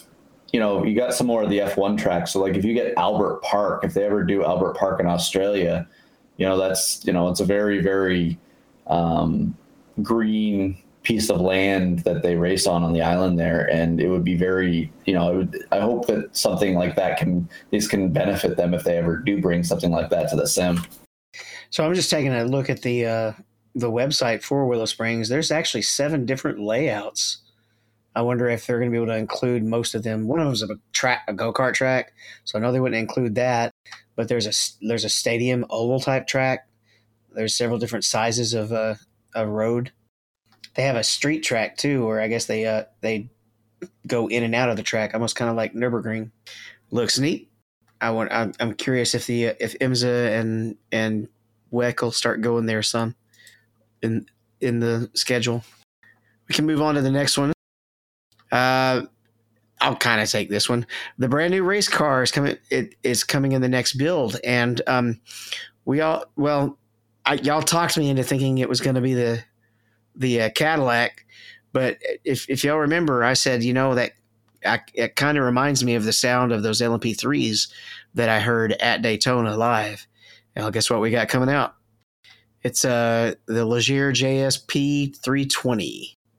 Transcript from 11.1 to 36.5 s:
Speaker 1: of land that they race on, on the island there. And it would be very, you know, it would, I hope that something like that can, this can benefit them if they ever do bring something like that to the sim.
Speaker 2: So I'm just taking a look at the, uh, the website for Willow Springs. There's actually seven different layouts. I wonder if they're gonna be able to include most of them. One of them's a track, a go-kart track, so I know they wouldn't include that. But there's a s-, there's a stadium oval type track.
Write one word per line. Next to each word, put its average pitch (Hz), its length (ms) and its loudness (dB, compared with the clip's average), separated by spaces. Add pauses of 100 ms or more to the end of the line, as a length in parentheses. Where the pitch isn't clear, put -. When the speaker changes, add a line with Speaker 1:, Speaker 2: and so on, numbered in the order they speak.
Speaker 1:
of 90 100 2
land 92 600 2
that 85 220 0
they 87 140 2
race 92 320 2
on, 85 160 2
on 82 80 0
the 82 100 2
island 87 380 2
there. 82 320 2
And 82 300 2
it 85 80 2
would 90 160 2
be 90 100 2
very, 90 560 0 (140)
you 98 80 2
know, 87 180 2
it 90 60 0
would, 90 340 -4
I 101 80 2
hope 120 280 0
that 107 280 -2
something 95 400 2
like 87 200 0
that 90 220 0
can, 87 300 0 (240)
this 107 160 0
can 95 240 2
benefit 92 460 0
them 87 160 2
if 85 100 -2
they 87 140 2
ever 85 200 2
do 101 240 0
bring 87 220 2
something 85 280 0
like 80 180 0
that 85 200 0
to 78 60 -2
the 71 120 0
sim. 87 360 0 (840)
Speaker 2:
So 156 160 0
I'm 170 80 2
just 180 160 0
taking 139 240 2
a 117 100 0
look 131 260 0
at 127 120 -4
the, 120 240 0
uh, 113 260 0 (420)
the 120 160 -2
website 120 540 0
for 139 220 0
Willow 117 200 0
Springs. 113 440 -2
There's 151 220 0
actually 151 320 -2
seven 147 420 0
different 131 340 -2
layouts. 110 800 -2 (760)
I 117 80 0
wonder 120 280 0
if 113 180 -4
they're 120 120 0
gonna 123 120 0
be 117 60 0
able 117 100 0
to 113 80 -2
include 113 480 -2
most 113 320 -2
of 107 80 -4
them. 110 240 -2
One 160 140 0
of 151 60 2
them's 110 160 -2
a 107 120 -8 (160)
track, 123 380 0
a 101 40 -4
go-kart 117 420 0
track, 131 360 0 (320)
so - 140 -6
I 107 40 -2
know 123 120 0
they 131 80 2
wouldn't 117 180 0
include 113 360 -2
that. 123 360 0 (460)
But 113 100 -2
there's 113 200 -2
a - 20 -8
s-, - 320 -4
there's 110 240 -2
a 107 40 -4
stadium 120 600 0
oval 120 320 0
type 131 260 -2
track. 131 400 -2 (680)